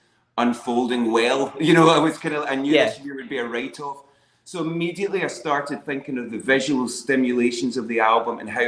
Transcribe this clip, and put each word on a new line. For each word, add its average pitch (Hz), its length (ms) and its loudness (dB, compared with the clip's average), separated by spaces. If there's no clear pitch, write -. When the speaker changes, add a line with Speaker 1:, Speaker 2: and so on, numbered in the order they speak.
Speaker 1:
unfolding 120 760 0
well. 131 440 2
<laughs> - 40 -12
You 160 140 4
know, 165 160 8
I 156 100 6
was 156 180 0
kind 151 180 -6
of, 147 120 -4
I 135 80 -2
knew 139 180 0
Speaker 2:
Yeah. 139 120 6
Speaker 1:
this - 160 -4
year 139 140 -12
would 131 140 -14
be 135 100 -6
a 120 60 -4
write-off. 139 580 -8
So 175 160 -8
immediately 170 600 -4
I 147 40 -2
started 143 580 -4
thinking 135 320 -6
of 117 140 -8
the 110 80 -8
visual 131 480 2
stimulations 123 920 0
of 110 100 -6
the 113 120 -2
album 113 400 2
and 107 100 -12
how 117 180 -4